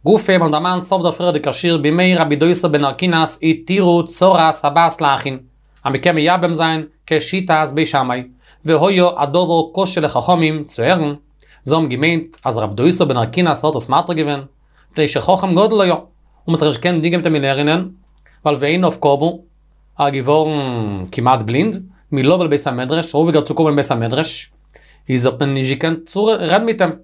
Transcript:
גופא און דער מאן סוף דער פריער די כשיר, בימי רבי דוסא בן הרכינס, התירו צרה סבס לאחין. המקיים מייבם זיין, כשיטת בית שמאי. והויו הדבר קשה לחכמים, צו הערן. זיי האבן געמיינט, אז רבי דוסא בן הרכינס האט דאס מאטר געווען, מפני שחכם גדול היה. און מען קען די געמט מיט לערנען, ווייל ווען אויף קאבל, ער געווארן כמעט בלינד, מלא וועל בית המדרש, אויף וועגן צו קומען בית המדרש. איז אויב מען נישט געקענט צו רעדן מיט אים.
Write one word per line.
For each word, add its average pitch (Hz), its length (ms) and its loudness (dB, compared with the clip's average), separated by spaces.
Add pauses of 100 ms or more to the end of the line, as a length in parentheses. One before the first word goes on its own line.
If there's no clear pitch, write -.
גופא 202 360 2
און 160 100 2
דער 151 100 0
מאן 180 220 -2
סוף 180 200 -2
דער 165 100 0
פריער 175 200 -2
די 147 100 -2
כשיר, 165 360 -2
בימי 175 380 2
רבי 147 200 2
דוסא 165 320 2
בן 147 160 0
הרכינס, 160 580 0
התירו 170 640 0
צרה 165 460 4
סבס 160 480 0
לאחין. 139 380 -2 (460)
המקיים 135 300 0
מייבם 170 400 2
זיין, 160 300 -2 (220)
כשיטת 160 680 0
בית 156 120 0
שמאי. 127 360 -2 (420)
והויו 175 560 2
הדבר 165 420 0 (120)
קשה 185 260 -2
לחכמים, 156 640 0
צו - 180 -6
הערן. 151 320 0 (480)
זיי 139 140 0
האבן 160 120 0
געמיינט, 160 560 -2
אז 113 140 -2
רבי 104 160 -4
דוסא 165 300 2
בן 135 120 -2
הרכינס 147 480 -2
האט 156 100 0
דאס 117 140 -4
מאטר 175 240 0
געווען, 147 280 -2 (520)
מפני 151 160 0
שחכם 185 440 0
גדול 208 280 2
היה. 175 140 2 (540)
און 165 120 0
מען 147 200 2
קען 175 200 0
די 165 100 0
געמט 175 160 -2
מיט 156 160 0
לערנען, 147 460 0 (560)
ווייל 147 140 0
ווען 165 260 0
אויף 160 120 0
קאבל, 143 300 2 (720)
ער 143 100 2
געווארן 135 1040 -2
כמעט 123 300 2
בלינד, 156 400 -2 (300)
מלא 139 220 2
וועל 175 140 0
בית 143 180 0
המדרש, 135 480 -4
אויף 151 100 4
וועגן 151 220 2
צו 147 80 -6
קומען 156 220 2
בית 139 140 0
המדרש. 123 600 -4 (600)
איז 127 160 2
אויב 127 140 0
מען 139 140 0
נישט 131 160 -2
געקענט 165 360 -4
צו 202 180 -2
רעדן 196 400 2
מיט 226 180 -2
אים. 170 80 0 (140)